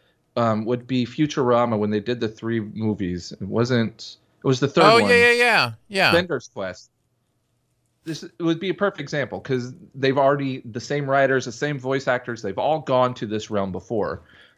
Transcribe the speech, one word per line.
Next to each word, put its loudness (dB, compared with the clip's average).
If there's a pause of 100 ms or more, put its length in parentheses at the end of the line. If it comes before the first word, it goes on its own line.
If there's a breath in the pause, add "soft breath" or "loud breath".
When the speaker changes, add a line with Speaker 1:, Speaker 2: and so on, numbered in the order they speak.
(360)
Speaker 1:
um, 0
would -4
be 0
Futurama 0
when 0
they 0
did -4
the -2
three -4
movies. -4
It -14
wasn't. -2 (280)
It 0
was 0
the 0
third 4
Speaker 2:
Oh, 8
Speaker 1:
one. 2
Speaker 2:
yeah, 6
yeah, 6
yeah, 2 (160)
yeah. 2
Speaker 1:
Bender's 0
Quest. -10 (1120)
This, -10
it -12
would 0
be -4
a -2
perfect -2
example -6
'cause -4 (220)
they've 2
already, 2
the -10
same -4
writers, 2
the -10
same -4
voice -4
actors, -4
they've -6
all 0
gone 2
to -8
this -6
realm -2
before. -4 (360 soft breath)